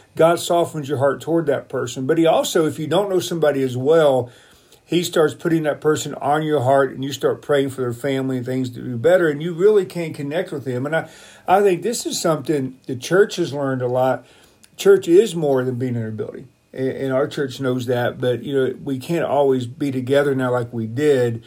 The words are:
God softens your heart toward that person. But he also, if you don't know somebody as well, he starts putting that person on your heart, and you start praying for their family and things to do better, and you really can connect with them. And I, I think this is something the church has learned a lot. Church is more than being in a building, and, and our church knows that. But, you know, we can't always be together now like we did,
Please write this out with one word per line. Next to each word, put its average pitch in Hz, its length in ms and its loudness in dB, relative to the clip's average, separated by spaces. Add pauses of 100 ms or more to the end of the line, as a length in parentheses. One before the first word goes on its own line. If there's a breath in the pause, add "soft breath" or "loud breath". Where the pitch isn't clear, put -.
(160 loud breath)
God 165 220 4
softens 165 480 -2
your 135 120 -4
heart 135 240 0
toward 165 240 0
that 135 240 -2
person. 131 360 -6
But 160 120 2
he 165 80 4
also, 170 400 2
if 139 120 -6
you 156 80 -6
don't 180 220 0
know 185 120 0
somebody 151 420 0
as 131 120 -2
well, 131 560 4 (540 loud breath)
he 170 180 0
starts 160 300 2
putting 160 300 -2
that 143 180 -2
person 151 360 0
on 147 260 -2
your 151 180 0
heart, 135 320 2
and 127 100 -8
you 139 80 -6
start 131 300 -2
praying 139 300 0
for - 100 -10
their 123 140 -4
family 135 420 -4
and 123 80 -6
things 127 240 -4
to 120 140 -14
do 123 160 -8
better, 170 320 4
and 143 120 -4
you 170 120 -6
really 196 320 4
can 170 260 -8
connect 151 400 -6
with 139 140 -10
them. 127 180 -4
And 151 100 -4
I, 160 140 -2 (380 loud breath)
I 185 160 4
think 190 200 2
this 226 220 -4
is 302 160 -6
something 143 680 -2
the 131 100 -8
church 190 400 2
has 143 180 -4
learned 135 260 -2
a 123 80 -2
lot. 127 380 0 (500 soft breath)
Church 196 320 4
is 180 260 6
more 143 300 2
than 127 120 -4
being 123 200 -4
in 117 100 -4
a 110 40 -8
building, 110 400 -10 (240)
and, 131 140 -4
and 135 260 -4
our 139 120 2
church 139 340 -6
knows 127 260 -2
that. 120 340 -2
But, 123 220 -2
you 143 120 -8
know, 131 200 0 (100)
we 135 140 -4
can't 156 260 -2
always 131 420 2
be 139 240 -6
together 135 440 0
now 127 180 -2
like 123 180 -2
we 113 160 -6
did, 123 600 2